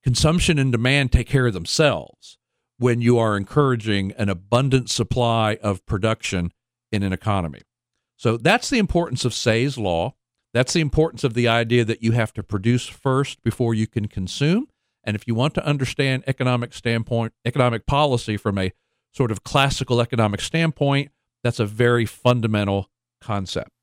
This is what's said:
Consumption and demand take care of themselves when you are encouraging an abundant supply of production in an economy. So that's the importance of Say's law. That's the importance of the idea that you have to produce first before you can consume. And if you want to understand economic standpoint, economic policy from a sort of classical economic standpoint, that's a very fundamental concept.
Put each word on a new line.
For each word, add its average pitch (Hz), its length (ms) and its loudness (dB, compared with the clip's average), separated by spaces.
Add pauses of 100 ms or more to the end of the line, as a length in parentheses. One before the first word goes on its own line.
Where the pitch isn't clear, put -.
Consumption 156 560 2
and 131 120 2
demand 127 400 0
take - 160 2
care 131 200 2
of 107 60 0
themselves 92 840 -2 (400)
when 120 240 0
you 120 160 4
are 110 180 2
encouraging 104 760 0
an 101 180 -2
abundant 120 600 0
supply 113 720 0
of 98 240 -2
production 98 640 -2 (380)
in 101 140 -2
an 95 80 0
economy. 90 480 -4 (560)
So 117 220 0
that's 175 320 0
the 262 80 0
importance 170 480 -2
of 113 80 0
Say's 120 440 0
law. 87 380 -2 (380)
That's 127 180 0
the 175 80 0
importance 156 460 0
of 117 80 0
the 120 120 0
idea 117 380 2
that 110 180 -2
you 113 120 2
have 113 220 -2
to 101 80 -8
produce 110 440 -2
first - 560 -4
before 120 300 0
you 107 140 0
can 107 200 -4
consume. 151 640 -2 (340)
And 104 100 -4
if - 140 -6
you 117 80 -2
want 135 200 0
to - 100 -4
understand 135 640 -2
economic 123 460 -2
standpoint, 117 600 -4 (100)
economic 123 420 0
policy 135 520 0
from 98 200 -2
a 95 140 -2 (420)
sort 120 180 0
of 101 120 -6
classical 135 560 0
economic 110 400 0
standpoint, 147 720 0 (320)
that's 120 160 -2
a 113 60 2
very 117 400 2
fundamental 107 840 0 (300)
concept. 98 520 -6 (120)